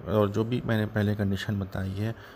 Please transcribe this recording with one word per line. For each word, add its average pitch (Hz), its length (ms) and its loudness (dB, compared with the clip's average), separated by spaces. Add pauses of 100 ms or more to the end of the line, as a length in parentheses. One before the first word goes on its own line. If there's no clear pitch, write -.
और 104 200 6
जो 110 160 0
भी 123 220 -2
मैंने 107 200 2
पहले 104 280 2
कंडीशन 98 460 0
बताई 95 300 -4
है 104 240 -4 (220)